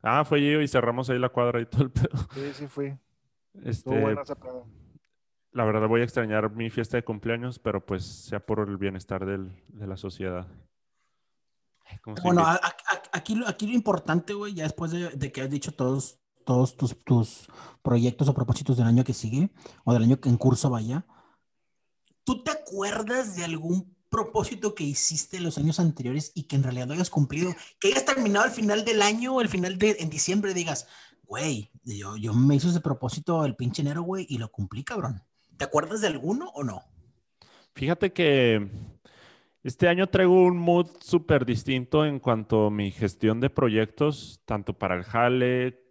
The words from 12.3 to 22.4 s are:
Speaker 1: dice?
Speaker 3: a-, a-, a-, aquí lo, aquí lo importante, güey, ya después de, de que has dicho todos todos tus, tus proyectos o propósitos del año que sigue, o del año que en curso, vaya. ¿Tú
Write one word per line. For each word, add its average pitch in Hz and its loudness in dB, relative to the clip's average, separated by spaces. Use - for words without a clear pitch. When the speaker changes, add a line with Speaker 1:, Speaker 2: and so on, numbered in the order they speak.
Speaker 1:
dice? 165 2
Speaker 3:
a-, 175 -2
a-, - -4
a-, - -14
aquí 214 -4
lo, 226 -2
aquí 208 -6
lo 220 -4
importante, 190 0
güey, 202 -8
ya 160 -6
después 165 -4
de, 175 -4
de 139 -6
que 135 -8
has 135 -4
dicho 143 -6
todos 131 -2
todos 127 4
tus, 123 -2
tus - 0
proyectos 120 2
o 131 2
propósitos 120 0
del 117 4
año 120 6
que 123 -2
sigue, 131 -2
o 117 2
del 117 4
año 131 6
que 131 0
en 120 4
curso, 131 2
vaya. 120 -4
¿Tú - -4